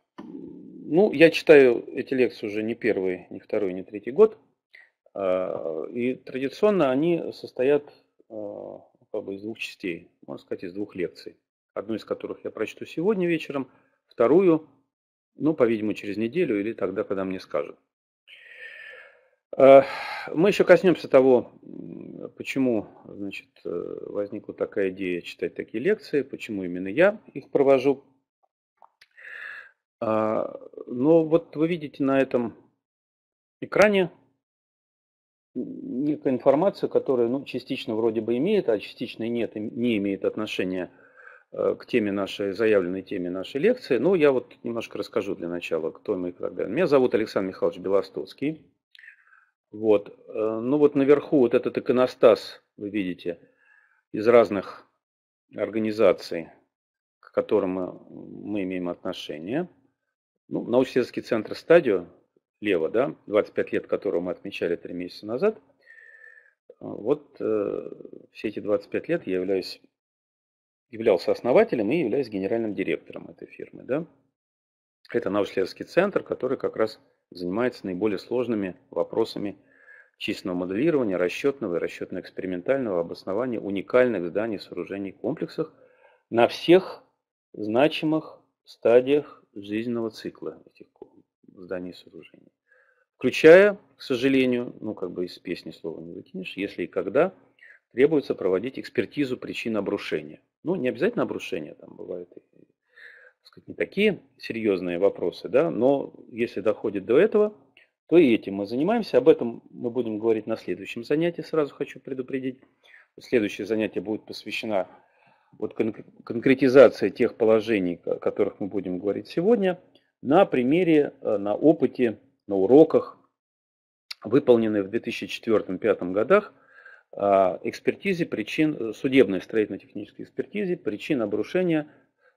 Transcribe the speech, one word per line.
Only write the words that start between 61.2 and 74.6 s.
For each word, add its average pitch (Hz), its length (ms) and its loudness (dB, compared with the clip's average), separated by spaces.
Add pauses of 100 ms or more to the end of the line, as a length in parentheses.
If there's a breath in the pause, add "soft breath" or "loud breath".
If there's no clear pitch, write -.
центр 107 340 -4
«Стадио», 113 520 4 (560)
лево, 87 260 0
да, 135 260 -2 (120)
двадцать 101 260 0
пять - 180 -4
лет, - 160 -4
которого 90 340 -2
мы 90 120 -6
отмечали 90 440 -6
три - 180 -12
месяца 90 320 -12
назад. 170 340 -2 (1200 loud breath)
Вот, 110 580 -6
э, 107 520 -4 (420)
все - 160 -8
эти 104 120 -8
двадцать 101 280 -2
пять - 220 -6
лет 165 160 -4
я 92 80 -4
являюсь, 92 480 -4 (1080)
являлся 107 440 2
основателем 123 600 2
и 165 60 2
являюсь 123 320 -2
генеральным 104 440 -2
директором 85 540 -6
этой - 180 -18
фирмы, - 360 -18
да. 151 240 -4 (1080)